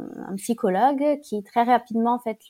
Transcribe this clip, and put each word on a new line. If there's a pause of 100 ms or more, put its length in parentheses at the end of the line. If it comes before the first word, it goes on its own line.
(260)
un
psychologue
qui
très
rapidement,
en
fait, (120)